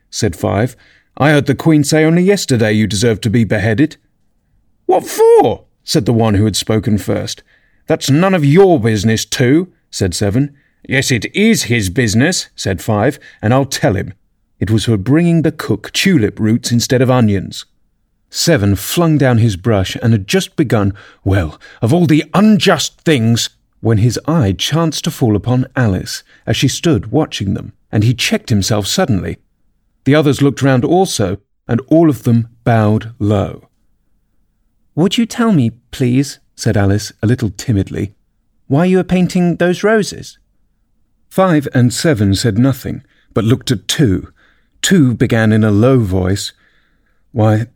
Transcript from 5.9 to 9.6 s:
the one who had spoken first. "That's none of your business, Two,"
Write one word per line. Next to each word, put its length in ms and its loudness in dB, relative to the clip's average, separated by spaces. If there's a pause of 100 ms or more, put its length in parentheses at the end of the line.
the 80 0
one 220 2
who 100 2
had 100 -2
spoken 440 -2
first. 420 -8 (460)
"That's 240 -2
none 240 2
of 100 0
your 340 4
business, 460 0
Two," 440 0 (200)